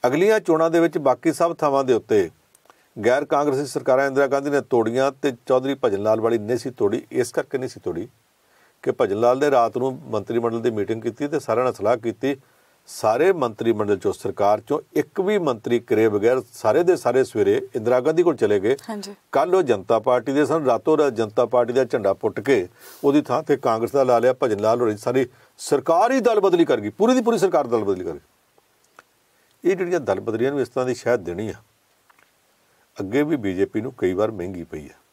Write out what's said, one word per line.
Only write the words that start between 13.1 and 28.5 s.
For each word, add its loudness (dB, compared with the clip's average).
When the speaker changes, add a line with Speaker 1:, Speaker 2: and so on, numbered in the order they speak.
Speaker 1:
ਮੰਤਰੀ -2
ਮੰਡਲ 0
ਚੋਂ, -2
ਸਰਕਾਰ 0
ਚੋਂ -4
ਇੱਕ -4
ਵੀ 0
ਮੰਤਰੀ -2
ਕਰੇ 2
ਬਗੈਰ 2
ਸਾਰੇ 2
ਦੇ 4
ਸਾਰੇ 0
ਸਵੇਰੇ 0
ਇੰਦਰਾ 0
ਗਾਂਧੀ 2
ਕੋਲ 2
ਚਲੇ 2
ਗਏ। 0
Speaker 2:
ਹਾਂਜੀ। -12
Speaker 1:
ਕੱਲ੍ਹ 2
ਉਹ 4
ਜਨਤਾ 0
ਪਾਰਟੀ 0
ਦੇ 2
ਸਨ, -2
ਰਾਤੋਂ 2
ਰਾਤ 2
ਜਨਤਾ 0
ਪਾਰਟੀ 0
ਦਾ 2
ਝੰਡਾ 0
ਪੁੱਟ -4
ਕੇ 0
ਉਹਦੀ 4
ਥਾਂ -2
ਤੇ 0
ਕਾਂਗਰਸ -2
ਦਾ 2
ਲਾ 4
ਲਿਆ। 2
ਭਜਨ 0
ਲਾਲ 2
ਹੋਰੀ 0
ਸਾਰੀ -2
ਸਰਕਾਰ 0
ਹੀ 2
ਦਲ 2
ਬਦਲੀ 4
ਕਰ 0
ਗਈ, -6
ਪੂਰੀ 2
ਦੀ 2
ਪੂਰੀ 0
ਸਰਕਾਰ 0
ਦਲ 0
ਬਦਲੀ -2
ਕਰ -6
ਗਈ। -12